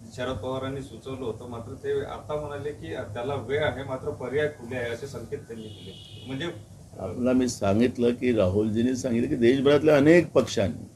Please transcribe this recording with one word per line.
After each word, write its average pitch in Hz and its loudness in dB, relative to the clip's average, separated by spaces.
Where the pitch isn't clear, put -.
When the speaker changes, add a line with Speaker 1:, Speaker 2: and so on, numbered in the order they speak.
Speaker 1:
शरद 127 -6
पवारांनी 131 -6
सुचवलं 131 -12
होतं, 123 -8
मात्र 117 -12
ते 139 -4
आता - -6
म्हणाले 143 -6
की - -12
त्याला 120 -6
वेळ 135 -2
आहे, 131 -2
मात्र 139 -6
पर्याय 135 -2
खुले 123 -10
आहे, 120 -4
असे 117 -8
संकेत 120 -10
त्यांनी 113 -14
दिले. 98 -16
म्हणजे, 135 -8
अ, - -12
Speaker 2:
आपल्याला 123 0
मी 127 4
सांगितलं 120 2
की 123 2
राहुलजींनी 107 2
सांगितलं 120 0
की 147 -2
देशभरातल्या 139 6
अनेक 160 8
पक्षांनी 104 0